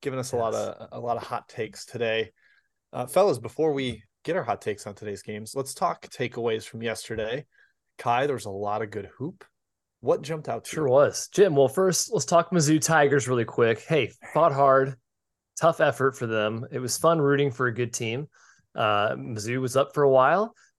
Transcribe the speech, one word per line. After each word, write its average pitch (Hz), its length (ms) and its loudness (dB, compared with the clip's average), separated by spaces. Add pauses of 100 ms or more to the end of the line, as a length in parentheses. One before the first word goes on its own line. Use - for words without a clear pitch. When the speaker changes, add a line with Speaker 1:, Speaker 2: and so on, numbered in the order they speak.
Speaker 1:
giving 131 160 -6
us 127 140 -8
a 127 40 -4
lot 113 180 0
Speaker 2:
Yes. 107 80 -4
Speaker 1:
of, 107 300 -10
a 120 80 -12
lot 117 160 -4
of 107 60 -8
hot - 260 -10
takes 107 380 -10
today. 113 460 -4 (600)
Uh, 123 140 -6
fellas, 180 320 2
before 147 340 -2
we 135 300 -6 (220)
get 160 120 -4
our 175 60 -2
hot 110 180 -4
takes - 260 -6
on 101 80 -12
today's 104 280 -12
games, 107 320 -12
let's 135 180 -6
talk - 360 -4
takeaways 117 580 -4
from 113 160 -14
yesterday. 113 640 -6 (500)
Kai, 131 300 0
there 135 100 -2
was 110 100 -10
a 101 40 -8
lot 101 320 -4
of 104 80 -8
good 101 260 -10
hoop. 160 280 -12 (560)
What 165 200 0
jumped 151 280 -8
out 120 160 -6
to - 60 -14
Speaker 2:
Sure 156 160 -2
Speaker 1:
you? 123 60 2
Speaker 2:
was. 131 400 4
Jim, 185 220 4
well, 139 140 6
first, 185 440 0
let's 175 140 -2
talk 170 240 4
Mizzou 151 320 2
Tigers 147 460 2
really 120 180 0
quick. 113 340 2
Hey, 143 320 0 (220)
fought 156 180 4
hard, 135 440 4 (640)
tough 165 220 2
effort 135 380 2
for 120 80 -4
them. 110 440 -2
It 123 100 -6
was 123 180 -4
fun 165 240 4
rooting 139 280 2
for 123 180 -2
a 117 60 -2
good 120 200 -4
team. 120 340 -6 (460)
Uh, 107 420 2
Mizzou 123 440 -6
was 127 160 -2
up 135 160 0
for 147 100 0
a 143 60 6
while. 165 460 4 (240)